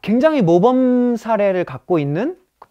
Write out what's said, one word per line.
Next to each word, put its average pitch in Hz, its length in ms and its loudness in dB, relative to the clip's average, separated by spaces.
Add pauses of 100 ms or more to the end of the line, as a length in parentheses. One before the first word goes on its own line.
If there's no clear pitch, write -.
굉장히 262 400 0
모범 247 720 2
사례를 202 480 -2
갖고 165 340 -4
있는. 160 400 -4 (340)